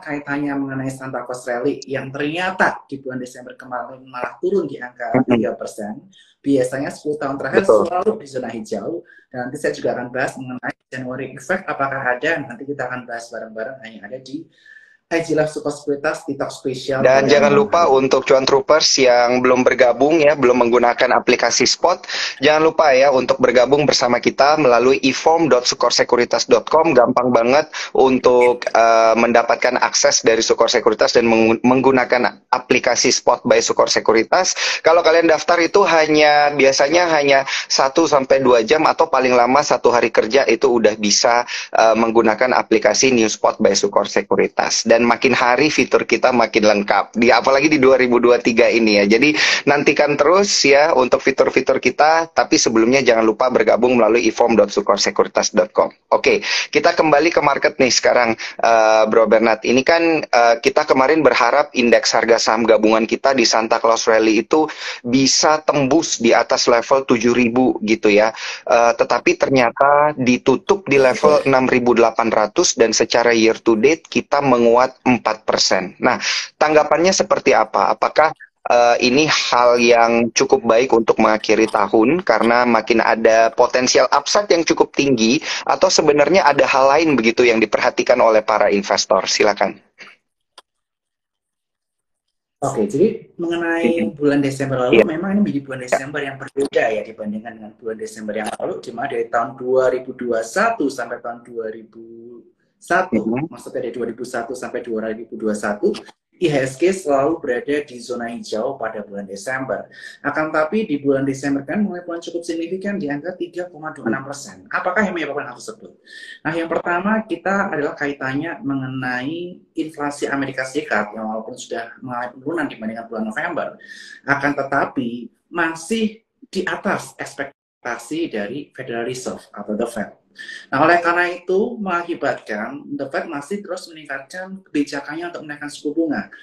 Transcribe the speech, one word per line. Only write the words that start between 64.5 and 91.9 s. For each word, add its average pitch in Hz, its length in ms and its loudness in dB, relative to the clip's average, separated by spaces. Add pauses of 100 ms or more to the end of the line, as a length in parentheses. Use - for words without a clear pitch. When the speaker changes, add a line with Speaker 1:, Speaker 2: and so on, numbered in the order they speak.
Speaker 2:
bisa 135 560 2
tembus 147 560 0
di 117 160 2
atas 117 320 0
level 131 400 2
tujuh 120 320 2
ribu 123 480 0
gitu 110 240 2
ya. 107 240 4 (320)
Eh, 117 320 4
tetapi 127 400 0
ternyata 139 800 2
ditutup 127 720 0
di 139 80 4
level 135 480 2
enam 131 240 2
ribu 120 240 2
delapan 113 400 2
ratus - 400 0
dan 113 160 2
secara 117 400 2
year 110 320 4
to 113 160 2
date 147 320 2
kita 143 320 -2
menguat 123 480 4 (140)
empat 117 400 -2
persen. 98 560 -2
Nah, 123 160 0 (400)
tanggapannya 151 560 2
seperti 147 400 0
apa? 107 400 0
Apakah, 151 400 0 (400)
eh, 120 320 4
ini 139 240 2
hal 123 480 2
yang 117 560 2
cukup 135 320 0
baik 117 320 2
untuk 113 240 0
mengakhiri 107 480 2
tahun 113 560 0
karena 117 400 2
makin 113 400 2
ada 113 480 2
potensial 127 560 2
upside 208 400 0
yang 170 160 2
cukup 151 320 0
tinggi, 131 480 0 (240)
atau 180 240 2
sebenarnya 147 560 2
ada 139 160 2
hal 135 240 2
lain 147 320 2
begitu 117 240 2
yang 113 160 2
diperhatikan 120 560 0
oleh 113 240 4
para 104 320 0
investor? 98 560 0
Silakan. 101 480 0 (3000)